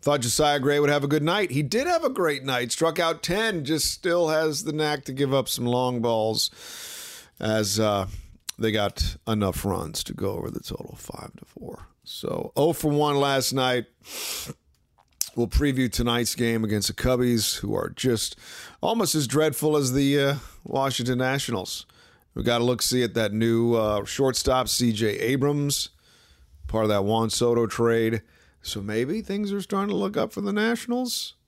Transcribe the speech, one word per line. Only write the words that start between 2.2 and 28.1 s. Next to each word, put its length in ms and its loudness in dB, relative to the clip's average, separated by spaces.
night. 300 -2
Struck 260 0
out 240 0
ten, 420 -2
just 240 0
still 420 2
has 340 0
the 80 -4
knack 320 0
to 80 -8
give 200 0
up 160 2
some 160 -4
long 380 2
balls 480 0
as, 400 0
uh, 300 2
they 140 0
got 440 0
enough 360 0
runs 380 -2
to 100 -8
go 200 -4
over 180 -6
the 80 -6
total, 400 -12
five 380 -14
to 80 -20
four. 420 -16
So, 540 -6
oh 160 4
for 180 0
one 300 2
last 320 2
night. 320 2
We'll 100 2
preview 440 2
tonight's 440 0
game 300 0
against 240 0
the 60 -4
Cubbies, 640 2
who 140 -4
are 180 -2
just 440 -2
almost 340 0
as 140 0
dreadful 480 2
as 160 2
the, 260 2
uh, 160 2
Washington 540 -2
Nationals. 680 -4
We 80 -6
got 180 2
a 40 2
look-see 400 2
at 100 -2
that 180 2
new, 440 4
uh, 280 2
shortstop, 640 0
C 240 2
J 280 0
Abrams, 680 0
part 180 0
of 40 2
that 160 2
Juan 260 2
Soto 380 2
trade. 540 2